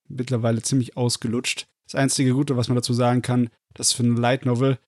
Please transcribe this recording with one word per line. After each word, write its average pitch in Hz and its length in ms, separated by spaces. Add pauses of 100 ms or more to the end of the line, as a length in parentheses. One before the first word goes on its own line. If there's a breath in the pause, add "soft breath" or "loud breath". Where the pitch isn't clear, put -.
Mittlerweile 117 540
ziemlich 131 360
ausgelutscht. 120 720 (180)
Das - 100
einzige 135 380
Gute, 139 240
was 120 100
man 127 80
dazu 120 180
sagen 123 280
kann, 123 280 (260)
dass - 180
für - 80
eine 120 180
Light 120 260
Novel, 127 420